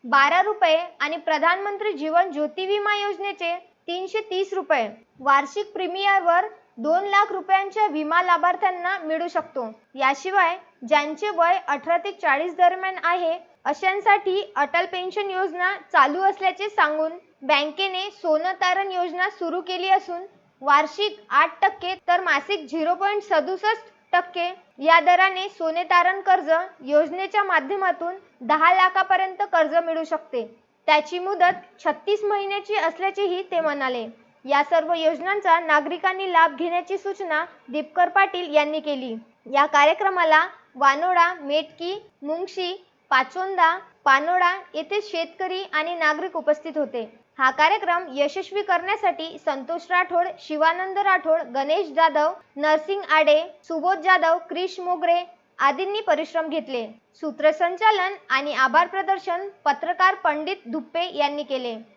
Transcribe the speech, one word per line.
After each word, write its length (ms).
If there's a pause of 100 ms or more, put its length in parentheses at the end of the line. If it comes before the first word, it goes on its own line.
बारा 380
रुपये 360 (220)
आणि 160
प्रधानमंत्री 760
जीवन 400
ज्योती 340
विमा 280
योजनेचे 600 (320)
तीनशे 340 (100)
तीस 240
रुपये 340 (320)
वार्षिक 520
प्रीमियमवर 760 (300)
दोन 280
लाख 280
रुपयांच्या 540
विमा 360
लाभार्थ्यांना 760
मिळू 300
शकतो. 360 (300)
याशिवाय 600 (320)
ज्यांचे 420
वय 360
अठरा 300
ते 160
चाळीस 440
दरम्यान 380 (100)
आहे 340 (260)
अशांसाठी 800 (140)
अटल 360
पेन्शन 380
योजना 420 (200)
चालू 280
असल्याचे 480
सांगून 440 (300)
बँकेने 680
सोनं 400
तारण 400
योजना 380
सुरू 300
केली 280
असून 360 (380)
वार्षिक 580 (100)
आठ 320
टक्के 320 (140)
तर 120
मासिक 460
झिरो 280
पॉइंट 280
सदुसष्ट 680 (200)
टक्के 360 (300)
या 220
दराने 480
सोने 360
तारण 360
कर्ज 300 (340)
योजनेच्या 580
माध्यमातून 720 (260)
दहा 340
लाखापर्यंत 680 (100)
कर्ज 220 (100)
मिळू 200
शकते. 400 (440)
त्याची 300
मुदत 420 (240)
छत्तीस 400
महिन्याची 520
असल्याचेही 760
ते 100
म्हणाले. 460 (380)
या 200
सर्व 300
योजनांचा 640
नागरिकांनी 720
लाभ 240
घेण्याची 420
सूचना 460 (240)
दीपकर 400
पाटील 460
यांनी 260
केली. 340 (380)
या 140
कार्यक्रमाला 800 (280)
वानोडा, 600
मेटकी, 600 (280)
मुंगशी, 500 (380)
पाचोंदा, 680 (280)
पानोडा 480 (220)
येथे 280
शेतकरी 600 (100)
आणि 220
नागरिक 420
उपस्थित 420
होते. 300 (300)
हा 120
कार्यक्रम 600
यशस्वी 500
करण्यासाठी 840
संतोष 460
राठोड, 360 (140)
शिवानंद 580
राठोड, 420 (140)
गणेश 320
जाधव, 460 (240)
नरसिंग 540
आडे, 320 (260)
सुबोध 300
जाधव, 400 (100)
क्रिश 320
मोगरे 420 (360)
आदींनी 420
परिश्रम 480
घेतले. 380 (360)
सूत्रसंचालन 920 (160)
आणि 260
आभार 300
प्रदर्शन 600 (160)
पत्रकार 500
पंडित 580
धुप्पे 420
यांनी 280
केले. 320 (220)